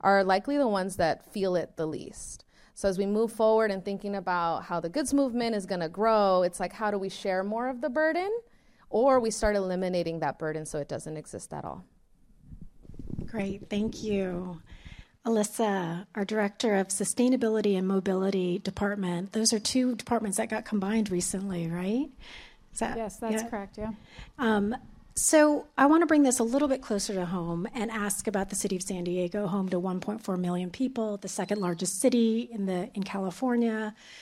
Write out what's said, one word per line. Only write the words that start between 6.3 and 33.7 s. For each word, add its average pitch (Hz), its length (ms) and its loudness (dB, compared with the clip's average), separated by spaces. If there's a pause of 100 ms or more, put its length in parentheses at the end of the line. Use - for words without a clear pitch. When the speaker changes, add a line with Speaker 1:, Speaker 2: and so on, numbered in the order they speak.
Speaker 1:
it's 180 180 0
like, 180 140 -4
how 214 160 -2
do 202 80 0
we 196 100 -4
share 190 340 -2
more 226 260 -2
of 254 120 -6
the 302 80 -2
burden? 311 420 2 (640)
Or 262 280 6
we 226 100 0
start 214 240 0
eliminating 180 640 0
that 151 200 -2
burden 156 280 -6
so 160 120 -6
it 143 100 -6
doesn't 156 280 -8
exist - 360 -12
at 151 120 -8
all. 180 200 -12 (1400)
Speaker 2:
Great, 196 460 -6
thank 214 320 -2
you. 185 580 -4 (640)
Alyssa, 202 840 0 (100)
our 208 80 -2
Director 208 500 0
of 190 140 2
Sustainability 220 920 2
and 185 80 0
Mobility 190 720 0
Department. 196 760 -4
Those 220 200 2
are 214 80 2
two 254 340 0
departments 214 440 -2
that 214 100 -2
got 220 160 -6
combined 202 460 0
recently, 180 580 -4
right? 190 400 -2 (640)
Is - 80 -6
that, 233 160 -2
Speaker 3:
Yes, 214 220 -6
that's 220 240 -2
Speaker 2:
yeah? 233 60 -8
Speaker 3:
correct, 202 300 -10
yeah. 214 140 -6 (460)
Speaker 2:
Um, 220 360 2 (400)
so 302 540 4 (100)
I 269 80 8
wanna 320 200 8
bring 302 180 6
this 254 160 4
a 226 40 4
little 269 220 2
bit 262 160 0
closer 202 320 -2
to 180 120 -2
home 170 460 -2
and 226 200 -4
ask 208 340 -4
about 196 220 0
the 196 80 -6
city 196 180 -2
of 180 80 -4
San 180 220 -4
Diego, 180 420 -2
home 185 220 0
to 180 100 0
one 185 220 -2
point 214 240 -6
four 185 120 -2
million 180 340 -2
people, 226 480 -2
the 196 100 -10
second 208 320 -2
largest 175 400 -2
city 233 500 4
in 202 160 -4
the, 185 280 -2
in 196 100 -4
California. 220 920 -2 (280)